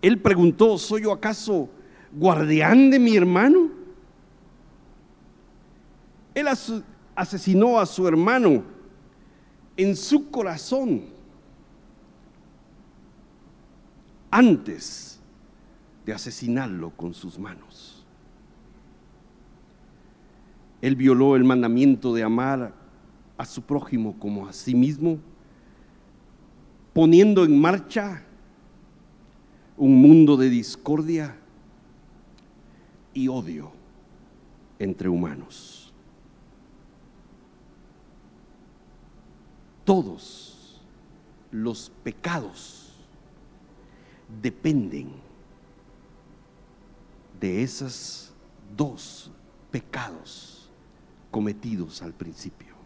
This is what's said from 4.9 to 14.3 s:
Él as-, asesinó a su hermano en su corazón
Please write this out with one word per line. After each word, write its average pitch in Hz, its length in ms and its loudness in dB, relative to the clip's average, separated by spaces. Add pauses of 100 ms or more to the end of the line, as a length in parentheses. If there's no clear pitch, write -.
Él 294 120 -4
as-, 226 360 -6 (320)
asesinó 190 640 0
a 185 80 -2
su 185 200 -4
hermano 170 560 2 (1120)
en 190 200 -2
su 285 340 -4
corazón 202 760 -6 (3250)